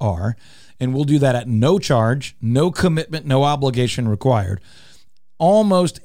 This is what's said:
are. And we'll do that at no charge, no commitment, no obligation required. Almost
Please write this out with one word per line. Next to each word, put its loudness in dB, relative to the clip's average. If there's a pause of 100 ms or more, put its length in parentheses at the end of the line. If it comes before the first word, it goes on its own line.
are. -2 (440)
And -4
we'll -2
do 2
that 2
at -4
no 2
charge, 0
no 0
commitment, -2
no 2
obligation -2
required. -2 (760)
Almost 2